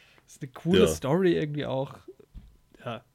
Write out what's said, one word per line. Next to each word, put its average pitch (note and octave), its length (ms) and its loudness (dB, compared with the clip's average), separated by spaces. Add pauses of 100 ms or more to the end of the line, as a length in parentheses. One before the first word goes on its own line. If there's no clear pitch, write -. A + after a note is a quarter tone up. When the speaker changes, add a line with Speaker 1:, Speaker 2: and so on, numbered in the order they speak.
(260)
Speaker 1:
Ist - 160 -20
eine C3+ 100 -10
coole F#3 280 2
Speaker 2:
Ja. E3+ 60 8
Speaker 1:
Story D#3 480 2
irgendwie D3 320 -4
auch. C3 280 -6 (880)
Ja. A2+ 180 -10 (120)